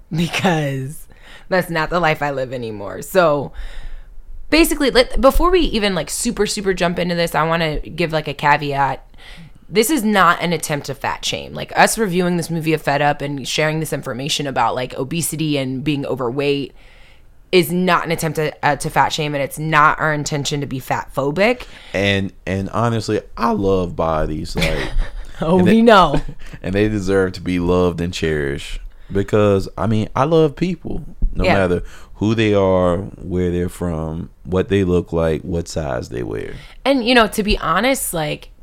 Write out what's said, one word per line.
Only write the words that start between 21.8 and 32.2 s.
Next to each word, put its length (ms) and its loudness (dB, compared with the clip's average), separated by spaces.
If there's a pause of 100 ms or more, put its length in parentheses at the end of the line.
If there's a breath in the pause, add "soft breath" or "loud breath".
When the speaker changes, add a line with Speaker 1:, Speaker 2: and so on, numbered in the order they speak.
Speaker 2:
And, 400 0 (140)
and 240 -2
honestly, 500 0 (160)
I 160 0
love 440 0
bodies. 600 -2
Like, 380 -2
Speaker 1:
<laughs> 480 -2
Oh, 160 4
Speaker 2:
and 80 6
Speaker 1:
we 100 6
Speaker 2:
they, 60 6
Speaker 1:
know. 380 6 (200)
Speaker 2:
<laughs> 220 -12
and 120 -4
they 140 4
deserve 460 2
to 80 -12
be 180 0
loved 400 2
and 140 -2
cherished 640 -2 (320 soft breath)
because, 560 2 (100)
I 80 -2
mean, 300 0
I 80 2
love 320 2
people 480 -4 (300)
no 100 0
Speaker 1:
Yeah. 100 4
Speaker 2:
matter 280 2 (320 loud breath)
who 200 0